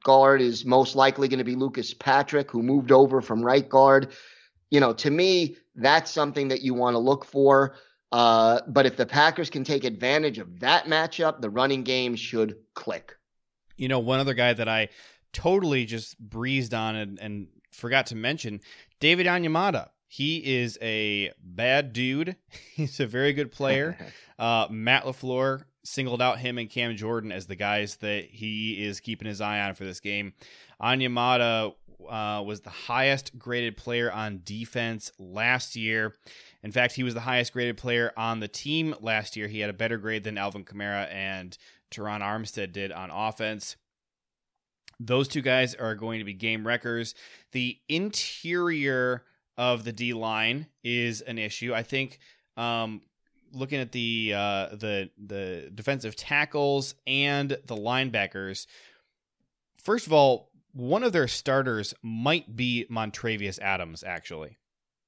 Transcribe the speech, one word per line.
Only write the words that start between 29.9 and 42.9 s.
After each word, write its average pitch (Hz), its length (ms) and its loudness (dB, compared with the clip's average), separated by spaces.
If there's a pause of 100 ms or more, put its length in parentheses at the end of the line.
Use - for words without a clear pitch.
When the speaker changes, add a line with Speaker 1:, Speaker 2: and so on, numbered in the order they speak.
Speaker 2:
game. 101 320 -6 (500)
Onyemata, 120 920 0 (360)
uh, 107 360 -6
was 107 160 -8
the - 80 -20
highest 131 680 -2
graded 120 380 -6
player 120 340 -4
on 104 360 -8
defense 113 720 -8
last 110 560 -2
year. 110 400 -4 (480)
In 104 80 -10
fact, 123 220 0
he 127 100 -4
was 123 100 -2
the 113 60 -8
highest 123 320 -2
graded 120 240 -2
player 120 400 -2
on 113 240 -4
the 107 80 -8
team 156 540 -4
last 107 340 -4
year. 107 140 -8
He 107 100 -8
had 104 100 -4
a 101 40 -8
better 113 240 -4
grade 107 260 -6
than 107 140 -8
Alvin 101 260 -6
Kamara 101 480 -8
and 95 460 -8 (340)
Terron 104 300 -8
Armstead 104 500 -6
did 98 220 -8